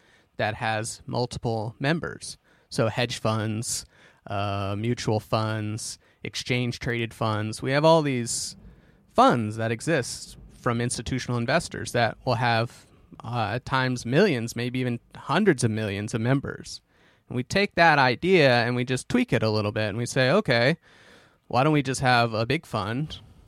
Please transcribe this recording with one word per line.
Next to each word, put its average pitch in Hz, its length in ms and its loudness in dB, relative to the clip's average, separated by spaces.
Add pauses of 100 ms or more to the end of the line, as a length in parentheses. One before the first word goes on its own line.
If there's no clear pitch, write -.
(360)
that 110 200 -2
has 110 500 -4
multiple 117 720 -4
members. - 600 -4 (300)
So 113 200 0
hedge 120 320 -2
funds, 110 680 -4 (400)
uh, 101 500 -4
mutual 113 440 -2
funds, 110 760 -4 (280)
exchange-traded 120 880 -4
funds. 107 480 -4
We 127 80 -2
have 143 140 2
all 160 180 6
these 127 540 -4 (560)
funds 120 460 4
that 113 120 -2
exist - 640 -4 (240)
from 117 200 0
institutional 123 580 -4
investors 127 540 -2
that 117 320 0
will 127 100 0
have, 117 500 0 (380)
uh, 113 300 -4
at 123 120 -6
times 127 400 -2
millions, 127 520 0
maybe 123 240 -4
even 120 180 -2 (160)
hundreds 165 480 2
of 117 80 4
millions 104 440 -4
of 113 60 -2
members. - 600 -2 (480)
And 120 80 -6
we 127 80 -2
take - 320 -2
that 160 240 6
idea 131 640 6
and 123 100 0
we 123 100 0
just 127 240 -4
tweak 247 240 2
it 113 120 2
a 110 60 4
little 107 200 0
bit, 110 180 -2
and 98 80 -4
we 120 80 -2
say, 127 260 0
"Okay, 147 480 2 (680)
why 123 160 2
don't 156 100 4
we 147 100 4
just 127 180 -4
have 120 340 4
a 110 100 0
big 139 220 -4
fund? 117 540 -4 (280)